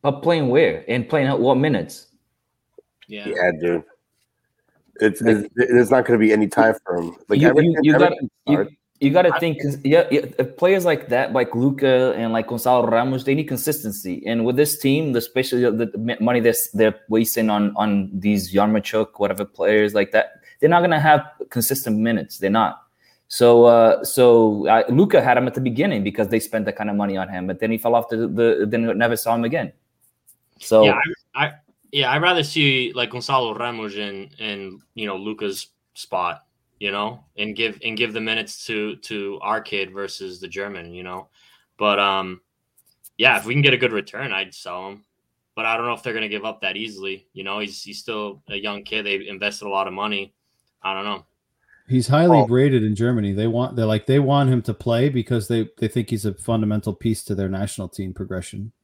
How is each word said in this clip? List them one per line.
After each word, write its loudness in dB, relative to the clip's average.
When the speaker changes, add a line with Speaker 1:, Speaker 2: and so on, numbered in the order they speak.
Speaker 1:
But -2
playing 2
where? 2
And -2
playing 0
at 0
what 4
minutes? -2
Speaker 2:
Yeah. -12
Speaker 3:
Yeah, 0
dude. -2
It's, 2
Speaker 1:
Like 4
Speaker 3:
it's, -6
there's 4
not 4
gonna 4
be 4
any 2
time 4
for -4
him. -6
Like, 4
Speaker 1:
You, 6
Speaker 3:
Everton, 4
Speaker 1:
you, 0
you 6
gotta, 6
Speaker 3:
Everton -2
Speaker 1:
you, 4
Speaker 3:
hard. -2
Speaker 1:
you 4
gotta 4
think, -2
'cause, -4
yeah, 6
yeah, 0
uh, 2
players 0
like 0
that, 0
like 0
Luka 2
and -2
like -2
Gonçalo 2
Ramos, 0
they 0
need -2
consistency. -6
And -2
with 0
this 2
team, 0
especially -2
the, 0
the -6
m-, -4
money 2
they're, 4
they're 2
wasting 0
on, 0
on 0
these -2
Yaremchuk, 0
whatever -2
players 2
like 0
that, 0
they're 4
not 6
gonna 2
have 4
consistent -2
minutes. -2
They're 0
not. 0
So, 8
uh, 6
so, 4
uh, 6
Luka 4
had 4
him 0
at -6
the -4
beginning -2
because -2
they 0
spent -4
that -6
kind -6
of -4
money -2
on -4
him, -8
but -6
then -2
he -2
fell 0
off 2
the, -2
the, 2
then -2
we -2
never 0
saw -2
him -2
again. -4
So 6
Speaker 2:
Yeah, 4
I, -2
I, -6
yeah, -2
I'd 0
rather 2
see, 0
like, -4
Gonçalo -2
Ramos -8
in, -10
in, -12
you -8
know, -6
Luka's -8
spot, -6
you -6
know, -8
and -8
give, -4
and -8
give -4
the -6
minutes -8
to, -6
to -10
our -4
kid -8
versus -12
the -14
German, -12
you -16
know. -14
But, 2
um, 0
yeah, 4
if -8
we -6
can 2
get 4
a -2
good 0
return, -8
I'd -8
sell -12
him. -18
But -6
I 0
don't -4
know -2
if -8
they're -6
gonna -6
give -8
up -10
that -6
easily. -10
You -14
know, -8
he's, -10
he's -18
still -10
a -10
young -10
kid. -8
They -6
invested -8
a -8
lot -2
of -10
money. -8
I -6
don't -8
know. -10
Speaker 4:
He's 0
highly 6
Speaker 3:
Well 4
Speaker 4:
rated 2
in 0
Germany. -2
They -2
want, -4
they're -2
like, -2
they 2
want 2
him 2
to -6
play 0
because -4
they, -2
they -4
think -4
he's -6
a -2
fundamental -4
piece -4
to -6
their -4
national -8
team -12
progression. -10